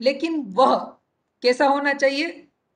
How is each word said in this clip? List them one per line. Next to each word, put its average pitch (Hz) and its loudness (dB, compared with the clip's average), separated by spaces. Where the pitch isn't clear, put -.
लेकिन 294 -2
वह 254 4
कैसा 254 2
होना 277 0
चाहिए? 277 -2